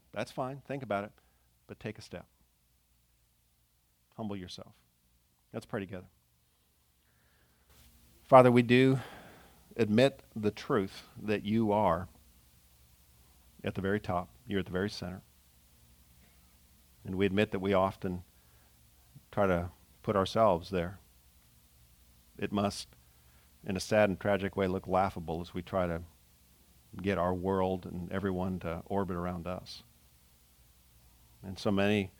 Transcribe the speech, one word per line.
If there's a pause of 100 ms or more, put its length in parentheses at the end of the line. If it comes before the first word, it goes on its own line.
(120)
That's
fine,
think
about
it, (560)
but
take
a
step. (1900)
Humble
yourself. (800)
Let's
pray
together. (2250)
Father,
we
do (760)
admit (140)
the
truth (160)
that
you
are (1600)
at
the
very
top, (160)
you're
at
the
very
center. (1800)
And
we
admit
that
we
often (1080)
try
to (340)
put
ourselves
there. (1400)
It
must, (760)
in
a
sad
and
tragic
way,
look
laughable
as
we
try
to (1000)
get
our
world
and
everyone
to
orbit
around
us. (1600)
And
so
many